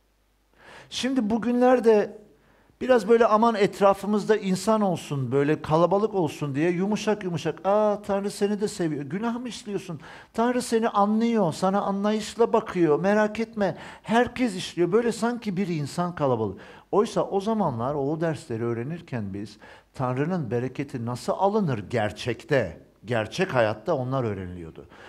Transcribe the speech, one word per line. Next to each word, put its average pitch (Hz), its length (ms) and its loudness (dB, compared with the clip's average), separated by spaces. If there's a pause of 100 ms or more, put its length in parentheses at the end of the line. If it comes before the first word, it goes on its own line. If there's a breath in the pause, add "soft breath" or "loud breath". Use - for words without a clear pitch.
(920 loud breath)
Şimdi 247 400 0
bugünlerde 233 880 4 (600 soft breath)
biraz 240 280 4
böyle 233 180 6
aman 220 280 4
etrafımızda 202 840 2
insan 196 440 0
olsun, 143 520 -2
böyle 147 300 2
kalabalık 180 520 2
olsun 147 400 -2
diye 160 160 0
yumuşak 208 540 -2
yumuşak, 165 420 -4
"Aa, 208 360 2
Tanrı 202 280 -4
seni 202 300 -2
de 208 80 -2
seviyor. 151 360 -4
Günah 226 360 -6
mı 254 80 -10
işliyorsun? 185 520 -10 (320 loud breath)
Tanrı 247 300 0
seni 226 260 0
anlıyor, 214 640 2
sana 190 280 0
anlayışla 208 720 0
bakıyor. 170 480 2
Merak 214 400 2
etme, 214 360 -2 (260 loud breath)
herkes 233 540 0
işliyor." 175 360 -2
Böyle 233 200 4
sanki 220 440 -4
bir 190 120 -2
insan 170 460 -4
kalabalığı. 113 420 0 (360 loud breath)
Oysa 190 300 2
o 196 180 -2
zamanlar 151 540 -2
o 147 260 -2
dersleri 120 440 -4
öğrenirken 117 680 -6
biz 101 220 -10 (380 loud breath)
Tanrı'nın 135 560 -2
bereketi 127 560 -4
nasıl 123 260 -4
alınır 180 580 0
gerçekte, 110 960 -2 (180)
gerçek 120 500 -2
hayatta 113 400 0
onlar 127 300 -2
öğreniliyordu. 90 640 -8 (220 loud breath)